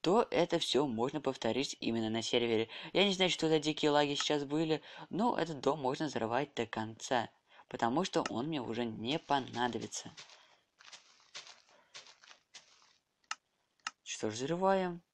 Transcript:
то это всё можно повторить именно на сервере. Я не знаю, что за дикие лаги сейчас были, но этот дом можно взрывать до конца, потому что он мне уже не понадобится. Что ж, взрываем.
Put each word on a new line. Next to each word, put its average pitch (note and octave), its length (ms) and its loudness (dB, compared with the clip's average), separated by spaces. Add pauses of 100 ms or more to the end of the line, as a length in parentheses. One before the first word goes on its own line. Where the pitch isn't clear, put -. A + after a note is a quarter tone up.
то G3 300 4
это E3+ 280 4
всё D3 280 2
можно B2+ 340 -2
повторить B2+ 600 -2
именно A2+ 300 0
на A2+ 120 0
сервере. A#2 460 2 (240)
Я F3+ 120 6
не G3+ 100 2
знаю, F3+ 160 2
что - 180 0
за D#3 120 4
дикие D3+ 320 2
лаги D3 240 4
сейчас D3 280 0
были, D#3 380 0 (280)
но A3 280 0
этот D#3+ 220 -4
дом D3 200 2
можно C#3+ 260 -2
взрывать B2 480 -2
до A#2 120 -2
конца, A2 640 -4 (400)
потому B2+ 360 0
что E3 260 0
он A#2 180 -4
мне D#3 140 -4
уже A2+ 220 -4
не A2+ 360 -4
понадобится. A#2 920 -4 (4000)
Что - 260 -2
ж, G#2+ 40 -4
взрываем. F3 680 0 (120)